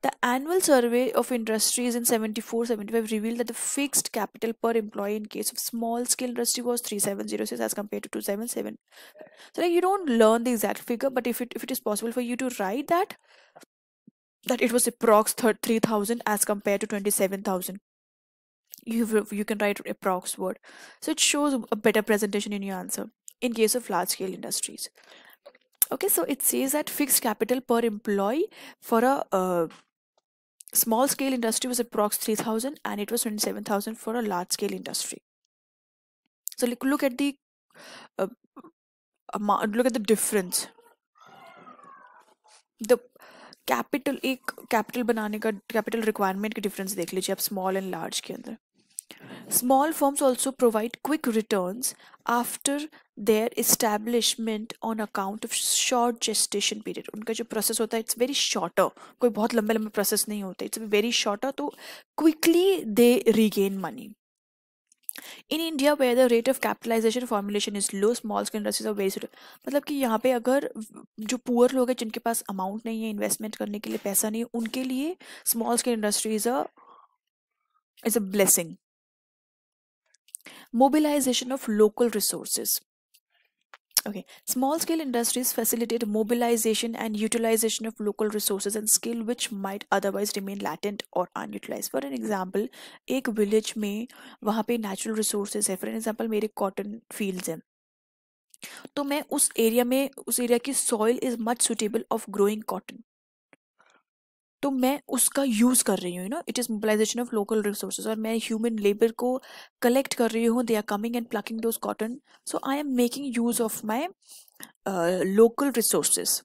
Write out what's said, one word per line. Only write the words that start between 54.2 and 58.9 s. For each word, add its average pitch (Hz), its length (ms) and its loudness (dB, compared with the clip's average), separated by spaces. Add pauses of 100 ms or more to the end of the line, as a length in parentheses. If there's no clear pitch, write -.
on 220 180 -4
account 208 460 -6
of - 120 -6
short 240 600 2
gestation 208 600 0
period। - 320 -8
उनका 220 180 -6
जो 233 120 -4
प्रोसेस 226 360 -2
होता 226 160 0
है, 226 80 -2
it's - 140 -4
very 262 220 2
shorter, 175 500 2 (300)